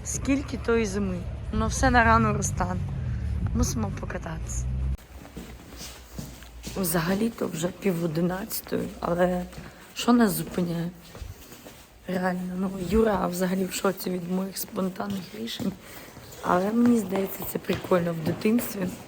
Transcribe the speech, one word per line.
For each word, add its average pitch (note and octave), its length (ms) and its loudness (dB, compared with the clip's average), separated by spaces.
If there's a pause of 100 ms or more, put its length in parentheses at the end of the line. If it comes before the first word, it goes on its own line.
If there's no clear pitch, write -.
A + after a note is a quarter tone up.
Скільки - 540 -2
тої A#3 280 2
зими? F#3+ 320 0 (360)
Ну, A3 140 2
все C4 220 4
на A#3+ 140 8
рану A3+ 300 8
Рустан. F#3 460 0 (760)
Мусимо G3+ 440 2
покататися. - 640 -4 (2000)
Взагалі-то F#3+ 720 0
вже F3 200 -2
пів F3+ 360 0
одинадцятої, F3 840 0 (120)
але F3+ 460 2 (500)
що - 180 4
нас A#3 180 8
зупиняє? E3+ 580 -2 (1160)
Реально, F3+ 500 -2
ну, F#3+ 120 0 (200)
Юра G3+ 380 4
взагалі F#3 380 0
в F3+ 80 -6
шоці F#3 360 0
від F3+ 220 -2
моїх F#3+ 260 -2
спонтанних F#3+ 840 -4
рішень. A3+ 340 -4 (720)
Але F3+ 260 4
мені A#3+ 280 6
здається, G3 520 -2
це - 80 -2
прикольно E3+ 540 2
в D#3+ 120 -4
дитинстві G3+ 640 2 (200)